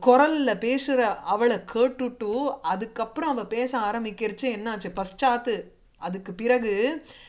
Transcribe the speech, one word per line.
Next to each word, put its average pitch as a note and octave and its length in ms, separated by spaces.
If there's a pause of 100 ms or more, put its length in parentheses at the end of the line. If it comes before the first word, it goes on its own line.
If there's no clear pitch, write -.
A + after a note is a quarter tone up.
குரல்ல C4+ 520
பேசுற C4 440 (180)
அவளை G#3 420 (160)
கேட்டுட்டு, B3 880
அதுக்கப்புறம் A3+ 680
அவ A#3 160
பேச B3+ 320
ஆரம்பிக்கிறச்சு G#3+ 640
என்னாச்சு? G#3 520
பஷ்சாத்து, A3+ 680 (340)
அதுக்கு F#3 360
பிறகு A#3 720 (240)